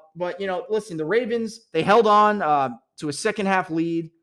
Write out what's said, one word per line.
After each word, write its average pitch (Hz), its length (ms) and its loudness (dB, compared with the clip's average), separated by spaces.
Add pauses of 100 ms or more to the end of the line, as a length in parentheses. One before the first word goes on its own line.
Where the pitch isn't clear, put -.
(140)
but, 175 240 -6
you 196 80 -6
know, 180 220 -6
listen, 208 300 -4
the 156 60 -4
Ravens, 226 680 -4
they 160 100 0
held 208 240 6
on, 208 360 4
uh, 143 260 2 (300)
to 151 120 -6
a - 20 -6
second 208 340 -4
half 185 240 0
lead. 165 400 -4 (120)